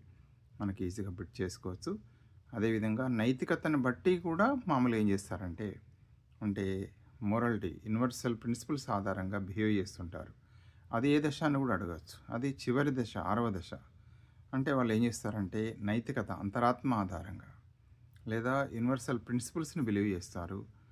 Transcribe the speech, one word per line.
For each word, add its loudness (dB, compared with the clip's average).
మనకి -4
ఈజీగా -6
బిట్ -8
చేసుకోవచ్చు. -4
అదేవిధంగా 2
నైతికతను 2
బట్టి 2
కూడా 2
మామూలు 4
ఏం 4
చేస్తారంటే, -4
అంటే 0
మొరాలిటీ, 2
యూనివర్సల్ 0
ప్రిన్సిపల్స్ -4
ఆధారంగా 0
బిహేవ్ 0
చేస్తుంటారు. -2
అది 2
ఏ 6
దశ -2
అని 2
కూడా 2
అడగచ్చు. -6
అది -2
చివరి 0
దశ, -6
ఆరవ 0
దశ. -10
అంటే 2
వాళ్ళు 4
ఏం 4
చేస్తారంటే -2
నైతికత, 0
అంతరాత్మ 2
ఆధారంగా -4
లేదా 0
యూనివర్సల్ 0
ప్రిన్సిపల్స్‌ని -2
బిలీవ్ 4
చేస్తారు. -4